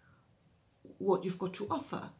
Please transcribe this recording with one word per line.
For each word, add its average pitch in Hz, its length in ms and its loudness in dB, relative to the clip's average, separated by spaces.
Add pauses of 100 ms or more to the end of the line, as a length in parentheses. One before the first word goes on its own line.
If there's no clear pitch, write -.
(1000)
what 190 260 4
you've 180 140 -2
got 185 160 -4
to 208 140 -4
offer - 520 -2